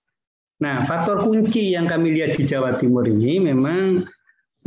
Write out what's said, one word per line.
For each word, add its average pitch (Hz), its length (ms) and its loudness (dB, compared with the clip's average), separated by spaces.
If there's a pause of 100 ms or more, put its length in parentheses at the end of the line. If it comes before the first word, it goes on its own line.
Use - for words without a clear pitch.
(600)
Nah, 139 240 -2
faktor 202 400 -2
kunci 220 480 0
yang 170 160 -2
kami 165 240 0
lihat 143 240 -2
di 135 80 0
Jawa 127 320 -2
Timur 123 320 2
ini 123 320 2
memang, 180 640 0 (600)